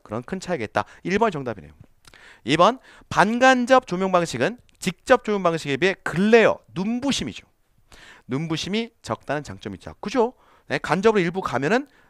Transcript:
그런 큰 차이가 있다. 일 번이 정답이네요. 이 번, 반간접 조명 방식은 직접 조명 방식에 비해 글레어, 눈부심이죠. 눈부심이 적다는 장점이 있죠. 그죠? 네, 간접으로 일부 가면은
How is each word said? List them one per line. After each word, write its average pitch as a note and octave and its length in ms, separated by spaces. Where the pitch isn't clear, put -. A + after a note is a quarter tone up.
그런 A2 180
큰 F#3+ 180
차이가 E3+ 240
있다. G#2 220
일 F3+ 140
번이 A3 140
정답이네요. A2+ 400
이 C3 140
번, G#3 220
반간접 B3 800
조명 F#3 240
방식은 F3 480
직접 - 440
조명 G#3 200
방식에 D#3 340
비해 F3 260
글레어, G#3 560
눈부심이죠. A3 720
눈부심이 E3 640
적다는 C#3 420
장점이 G2 320
있죠. D#2+ 240
그죠? A#3 340
네, C3 100
간접으로 G3 420
일부 F3 220
가면은 F3 460